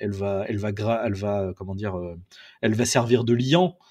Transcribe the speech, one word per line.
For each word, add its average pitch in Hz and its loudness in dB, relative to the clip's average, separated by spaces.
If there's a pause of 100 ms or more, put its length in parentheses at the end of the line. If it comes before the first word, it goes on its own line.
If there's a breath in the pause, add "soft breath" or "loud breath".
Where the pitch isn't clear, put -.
elle 104 -4
va, 98 -4
elle 113 -4
va 104 -2
gra-, 107 -2
elle 110 -2
va, 98 -2
comment 95 -10
dire, 95 -6
euh, 87 -8 (460 soft breath)
elle 113 2
va 113 2
servir 120 4
de 117 4
liant, 160 4 (140)